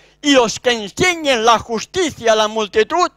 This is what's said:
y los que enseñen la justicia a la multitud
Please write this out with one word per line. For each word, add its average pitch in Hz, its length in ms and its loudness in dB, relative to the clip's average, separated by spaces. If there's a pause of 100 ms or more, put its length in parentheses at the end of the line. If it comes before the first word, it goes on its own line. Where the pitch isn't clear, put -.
(220)
y 294 100 2
los 240 260 2
que 247 120 -2
enseñen 269 760 -2
la 226 140 4
justicia 233 720 -4
a 220 40 2
la 214 120 0
multitud 220 680 -2